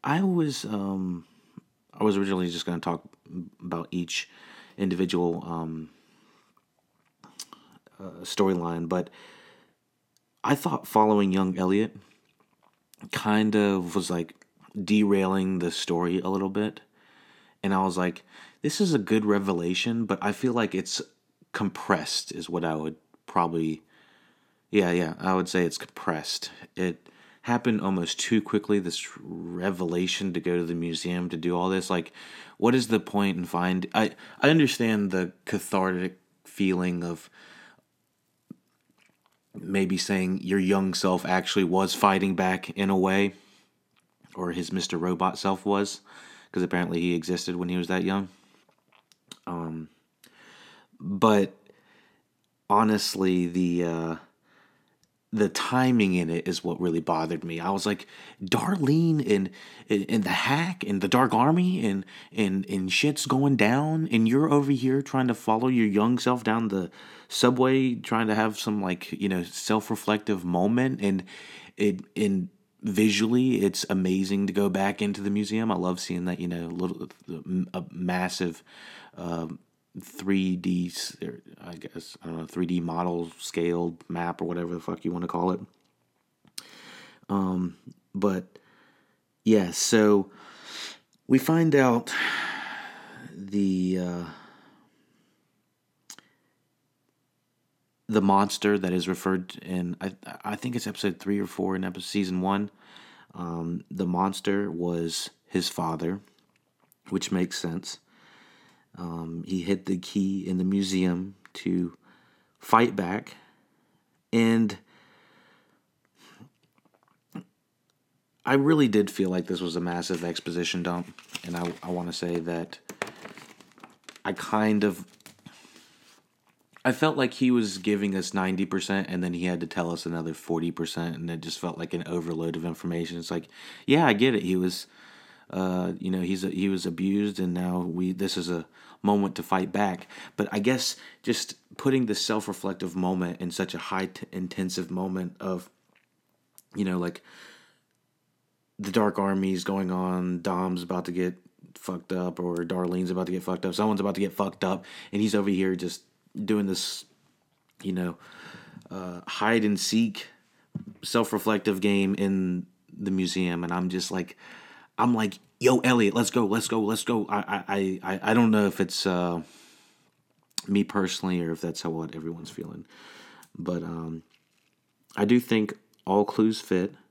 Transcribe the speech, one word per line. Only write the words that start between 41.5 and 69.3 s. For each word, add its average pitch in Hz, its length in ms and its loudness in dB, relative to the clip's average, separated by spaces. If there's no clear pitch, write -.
was 92 300 2
fighting 95 400 4
back 92 360 0
in 98 180 0
a 98 80 4
way, 95 380 4
or 87 180 -4
his 87 200 -6
Mister 90 240 -4
Robot 90 400 0
self 98 300 -2
was, 101 340 0
'cause 90 120 -2
apparently 87 360 0
he 87 160 0
existed 87 420 -2
when 90 120 -4
he 90 80 -2
was 87 120 -2
that 92 160 0
young. 95 240 -2
Um, 82 440 -8
but 101 540 4
honestly, 98 760 4
the, 87 380 2
uh, 82 320 -2
the 104 140 4
timing 123 680 4
in 85 140 2
it 82 180 -2
is 90 160 -4
what 85 160 -4
really 85 220 0
bothered 80 420 -2
me. 85 160 -8
I 87 120 -2
was 98 160 -2
like, 104 200 -2
"Darlene 160 800 2
and, 98 180 4
and, 101 180 0
and 110 180 0
the 90 40 -2
hack 156 580 0
and 98 140 -2
the 95 80 0
Dark 127 240 4
Army 165 540 4
and, 98 180 0
and, 98 380 0
and 95 240 -2
shit's 147 320 2
going 135 320 2
down, 151 560 2
and 113 160 4
you're 143 240 4
over 143 200 4
here 131 280 2
trying 131 280 0
to 117 60 2
follow 113 340 2
your 117 180 4
young 107 320 4
self 123 260 0
down 110 240 2
the 92 220 -2
subway, 127 640 4
trying 113 320 0
to 107 80 2
have 110 240 2
some, 104 240 -2
like, 90 300 -4
you 101 180 -2